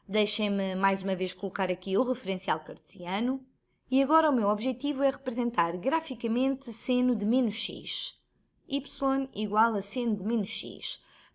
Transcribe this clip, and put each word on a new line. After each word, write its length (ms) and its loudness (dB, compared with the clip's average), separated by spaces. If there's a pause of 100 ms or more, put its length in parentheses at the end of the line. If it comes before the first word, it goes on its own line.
(100)
deixem-me 640 2
mais 300 2
uma 100 0
vez 180 -2
colocar 380 -2
aqui 260 -2
o 60 4
referencial 560 -2
cartesiano. 880 -6 (420)
E 140 4
agora 260 6
o 60 4
meu 140 2
objetivo 560 0
é 60 6
representar 680 0
graficamente 920 -2
seno 420 2
de 100 -2
menos 300 2
x. 640 -6 (480)
Y 640 0
igual 440 2
a 40 0
seno 360 -2
de 80 -6
menos 240 0
x. 520 -8 (340)